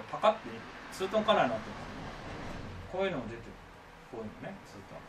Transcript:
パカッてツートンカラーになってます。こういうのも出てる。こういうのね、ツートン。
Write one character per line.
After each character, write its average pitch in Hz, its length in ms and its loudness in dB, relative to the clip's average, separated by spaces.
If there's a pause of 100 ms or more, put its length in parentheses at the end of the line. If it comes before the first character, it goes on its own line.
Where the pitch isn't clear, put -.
(100)
パ - 80 -2
カ 214 120 6
ッ - 40 12
て - 160 -8 (420)
ツ 190 120 -2
ー 190 40 2
ト 214 120 6
ン 214 40 6
カ 214 100 10
ラ 180 80 10
ー - 20 8
に - 60 4
な - 60 2
っ - 40 -2
て - 100 -6
ま - 60 -8
す。 - 60 -8 (1080)
こ 180 120 -2
う - 40 6
い - 20 6
う - 40 2
の 156 60 0
も 120 60 -2
出 107 60 -6
て 117 60 -6
る。 117 60 -8 (680)
こ 117 80 -6
う - 20 -2
い - 20 -
う 110 40 -4 (160)
の - 80 -4
ね、 202 160 -8
ツ - 80 -14
ー 98 160 -12
ト 127 60 -12
ン。 - 20 -10 (100)